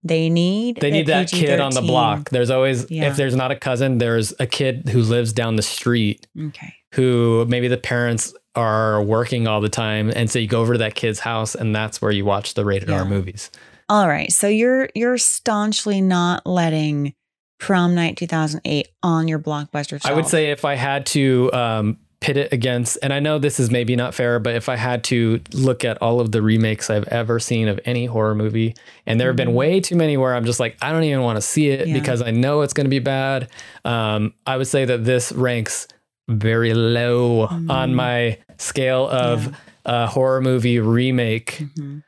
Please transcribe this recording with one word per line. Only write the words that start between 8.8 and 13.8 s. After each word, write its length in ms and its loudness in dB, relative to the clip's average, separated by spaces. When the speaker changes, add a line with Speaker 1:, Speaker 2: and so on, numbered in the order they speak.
Speaker 2:
working 440 0
all 140 0
the 80 0
time. 480 -2
And 140 0
so 80 -2
you 80 0
go 160 0
over 120 2
to 40 2
that 160 -2
kid's 260 -2
house 340 -4
and 220 -2
that's 240 -4
where 120 0
you 120 0
watch 300 -2
the 100 -2
rated 260 -2
R 120 0
Speaker 1:
Yeah. 20 -2
Speaker 2:
movies. 460 -4